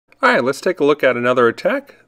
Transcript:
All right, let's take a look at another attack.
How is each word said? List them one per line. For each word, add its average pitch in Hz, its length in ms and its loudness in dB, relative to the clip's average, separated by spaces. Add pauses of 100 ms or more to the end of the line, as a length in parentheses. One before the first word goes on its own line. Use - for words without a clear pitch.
(220)
All 254 100 2
right, 175 120 0
let's 131 180 -4
take - 180 -4
a 143 60 0
look 147 180 2
at 123 140 2
another 123 300 0
attack. 202 480 -4 (120)